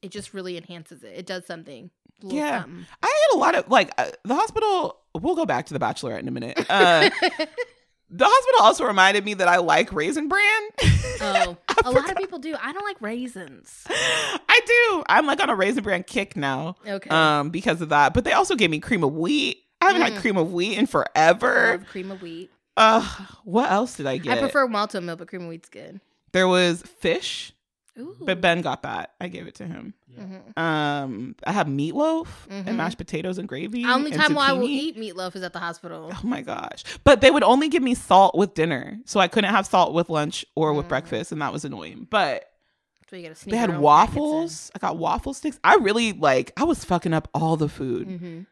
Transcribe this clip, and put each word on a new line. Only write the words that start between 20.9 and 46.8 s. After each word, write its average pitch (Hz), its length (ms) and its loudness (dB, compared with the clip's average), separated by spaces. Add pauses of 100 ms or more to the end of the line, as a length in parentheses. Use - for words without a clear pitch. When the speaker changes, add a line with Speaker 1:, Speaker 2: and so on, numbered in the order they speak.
Speaker 1:
Love 196 80 -14
cream 190 240 -12
of 185 120 -14
wheat. 170 280 -16 (260)
Speaker 2:
Uh, 220 300 4 (380)
what 226 260 0
else 220 260 -2
did 143 120 -6
I 131 80 -2
get? 151 200 -2
Speaker 1:
I - 40 0
prefer 277 260 0
malto 214 340 -4
milk, 170 200 -10
but 170 80 -18
cream 185 140 -12
of 170 60 -12
wheat's 165 200 -16
good. 175 320 -20 (320)
Speaker 2:
There 185 160 4
was 180 340 2
fish. - 680 -6 (460)
Speaker 1:
Ooh. 330 240 -16
Speaker 2:
But 185 180 -2
Ben 175 220 2
got 139 220 -6
that. 98 360 -8
I 180 80 -10
gave 175 180 -14
it - 100 -20
to 202 100 -14
him. 175 260 -14 (160)
Speaker 3:
Yeah. - 140 -20
Speaker 1:
Mm-hmm. 190 360 -16
Speaker 2:
Um, 143 760 -4 (100)
I 160 60 -4
had 190 140 0
meatloaf 175 600 -2 (220)
Speaker 1:
Mm-hmm. 196 200 -12
Speaker 2:
and 220 100 -4
mashed 175 180 -4
potatoes 180 400 -8
and 202 100 -10
gravy 226 380 -8
Speaker 1:
The 247 80 0
only 285 200 0
Speaker 2:
and 302 80 -2
Speaker 1:
time 302 140 4
why 277 140 2
I 277 40 2
will 254 140 0
Speaker 2:
zucchini. 285 40 -2
Speaker 1:
eat 294 260 -4
meatloaf 185 400 -10
is 185 60 -10
at 180 100 -10
the 175 60 -10
hospital. 165 520 -12
Speaker 2:
Oh 185 160 -10
my 247 140 -4
gosh. - 440 -10 (200)
But 269 160 8
they 269 100 10
would 277 120 4
only 262 260 4
give 262 140 0
me 254 120 0
salt 190 400 4
with 190 200 0
dinner. 160 500 -4
So - 160 -2
I 180 80 4
couldn't 196 220 0
have 202 160 0
salt 175 260 4
with 170 160 0
lunch 156 340 -4 (120)
or 156 180 2
with 143 140 -2
Speaker 1:
Mm. - 20 -18
Speaker 2:
breakfast. 151 440 -4
And 151 100 -6
that 139 100 -4
was - 140 -8
annoying. 87 420 -14
But 156 420 -2 (600)
Speaker 1:
So 196 60 -18
you 175 80 -16
gotta 156 100 -18
sneak - 180 -14
Speaker 2:
they 226 60 0
had 233 100 0
Speaker 1:
your 165 80 -2
own 147 80 -2
packets 151 320 6
in. 285 60 -2
Speaker 2:
waffles. 320 520 -6
I 196 40 -16
got 170 180 -4
waffle 170 380 -4
sticks. - 280 -8
I - 120 8
really, 226 400 2
like, 131 420 0
I 277 80 0
was 330 220 0